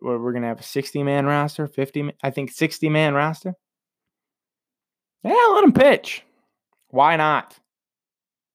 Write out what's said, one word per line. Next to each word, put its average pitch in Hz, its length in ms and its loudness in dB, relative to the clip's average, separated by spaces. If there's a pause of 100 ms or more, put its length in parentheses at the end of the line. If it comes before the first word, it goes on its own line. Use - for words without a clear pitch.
what, 123 200 -6
we're 123 120 -6
gonna 120 140 -6
have 113 140 -8
a - 40 -20
sixty-man 139 640 -4
roster, 147 400 -4
fifty, 143 440 -6 (120)
I 139 80 -4
think 135 200 -10
sixty-man 156 640 -2
roster. 156 400 -4 (1700)
Yeah, 453 300 4
let 403 100 4
him 269 80 8
pitch. - 520 2 (640)
Why 147 280 2
not? 151 420 0 (960)